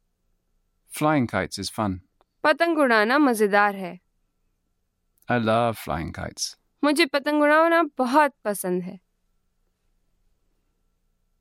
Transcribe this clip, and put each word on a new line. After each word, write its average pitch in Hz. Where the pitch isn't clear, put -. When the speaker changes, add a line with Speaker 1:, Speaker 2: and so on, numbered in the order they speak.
Speaker 1:
Flying 151
kites 98
is 92
fun. 98
Speaker 2:
पतंग 311
उड़ाना 240
मजेदार 208
है। 180
Speaker 1:
I 123
love 113
flying 82
kites. -
Speaker 2:
मुझे 302
पतंग 294
उड़ाना 330
बहुत 277
पसंद 185
है। 185